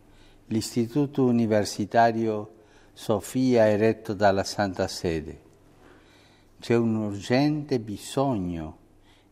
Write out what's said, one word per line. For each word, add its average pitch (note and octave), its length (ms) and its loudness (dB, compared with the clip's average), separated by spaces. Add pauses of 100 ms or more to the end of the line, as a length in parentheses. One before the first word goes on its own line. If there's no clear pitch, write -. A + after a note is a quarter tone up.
(480)
l'istituto B2+ 760 -2
universitario A2 1300 2 (360)
Sofia A#2 760 2
eretto G#2+ 440 2
dalla G2 320 2
Santa F#2+ 420 -2
Sede. D#2+ 540 -6 (1200)
C'è A#2 160 0
un A2+ 180 2
urgente B2 840 -2
bisogno, G2 1000 -4 (520)